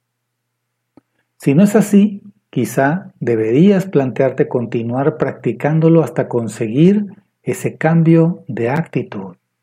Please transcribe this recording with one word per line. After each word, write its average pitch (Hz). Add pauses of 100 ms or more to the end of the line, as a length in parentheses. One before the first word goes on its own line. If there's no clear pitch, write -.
(1400)
Si -
no 170
es 202
así, 202 (260)
quizá 139
deberías 127
plantearte 131
continuar 120
practicándolo 160
hasta -
conseguir 123 (380)
ese -
cambio 165
de 113
actitud. 113 (280)